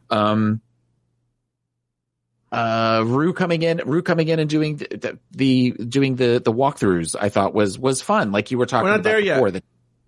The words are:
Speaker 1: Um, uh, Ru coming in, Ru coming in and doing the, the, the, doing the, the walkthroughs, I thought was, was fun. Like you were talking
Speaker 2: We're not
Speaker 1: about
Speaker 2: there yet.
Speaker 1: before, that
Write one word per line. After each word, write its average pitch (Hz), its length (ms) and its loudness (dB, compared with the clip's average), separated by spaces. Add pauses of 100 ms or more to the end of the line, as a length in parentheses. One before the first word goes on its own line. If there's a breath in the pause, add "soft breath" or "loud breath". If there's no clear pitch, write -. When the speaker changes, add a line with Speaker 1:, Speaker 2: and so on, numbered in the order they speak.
Speaker 1:
Um, 107 540 0 (1900)
uh, 113 540 0
Ru 143 260 2
coming 170 300 0
in, 165 220 0
Ru 160 180 0
coming 165 260 0
in 160 100 2
and 156 100 0
doing 156 280 -2
the, - 100 -10 (100)
the, - 220 -8 (140)
the, 127 520 2
doing 131 320 0
the, 120 280 2
the 117 80 2
walkthroughs, 107 640 0
I 104 100 0
thought 98 260 0
was, 104 240 0
was 131 220 -2
fun. 202 300 0
Like 104 200 -2
you 127 80 -2
were 110 80 0
talking 123 180 0
Speaker 2:
We're 190 60 2
not 214 100 2
Speaker 1:
about 214 100 0
Speaker 2:
there 220 100 2
yet. 190 140 0
Speaker 1:
before, 120 180 2
that 92 120 -10 (420)